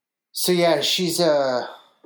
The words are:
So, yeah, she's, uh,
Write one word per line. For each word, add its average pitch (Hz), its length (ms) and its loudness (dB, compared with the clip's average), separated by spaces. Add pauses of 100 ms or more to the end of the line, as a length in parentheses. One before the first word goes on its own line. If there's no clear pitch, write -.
(320)
So, - 200 -2
yeah, 170 300 2
she's, 175 380 -2
uh, 139 460 0 (400)